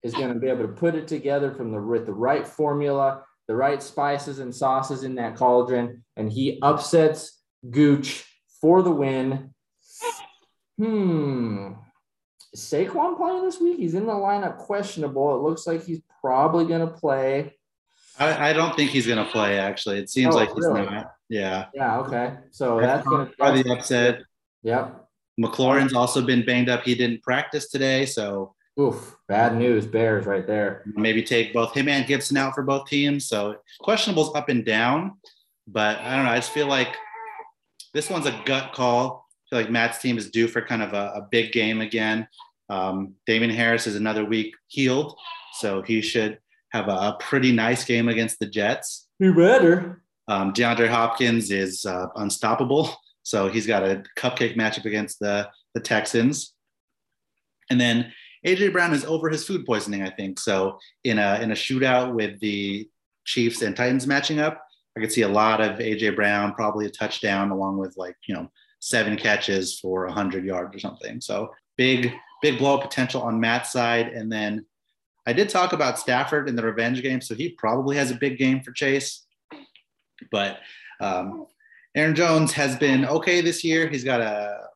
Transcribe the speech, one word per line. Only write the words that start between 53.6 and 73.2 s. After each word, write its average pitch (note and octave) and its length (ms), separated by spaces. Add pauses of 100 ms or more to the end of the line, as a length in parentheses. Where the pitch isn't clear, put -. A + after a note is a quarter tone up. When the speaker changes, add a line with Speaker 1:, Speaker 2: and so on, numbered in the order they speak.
Speaker 2:
got G2+ 160
a F#2+ 180 (160)
cupcake B2 400
matchup G#2+ 280
against G#2+ 340
the, G2+ 280 (280)
the A#2 40
Texans. A#2 760 (1120)
And B2 100
then A#2+ 320 (340)
A F3+ 100
J G3 140
Brown E3+ 240
is C3+ 120
over D#3+ 240
his D#3 160
food E3+ 200
poisoning, G#2 360
I F#2+ 80
think. G2 300
So G2 400 (240)
in A2+ 160
a, G2+ 220
in A2 100
a G#2+ 40
shootout B2+ 580
with G#2 260
the G2+ 500 (360)
Chiefs A#2+ 360
and G#2 140
Titans B2+ 320
matching C#3+ 320
up, D#3 220 (360)
I - 20
could A2 120
see A#2 100
a G2+ 80
lot G#2+ 320
of G2+ 180
A A2 160
J G#2+ 140
Brown, G#2 440
probably G#2+ 320
a G2+ 40
touchdown, G2+ 600
along F#2+ 260
with, F#2+ 200
like, F2+ 180 (120)
you G2+ 60
know, E2+ 160 (300)
seven G#2+ 360
catches G2 640
for F#2 260
a F#2 60
hundred F#2+ 320
yards F#2 320
or G#2 40
something. A2+ 420
So G#2 300 (260)
big, B2+ 360 (280)
big C#3+ 160
blow C#3 180
up C3 60
potential B2+ 400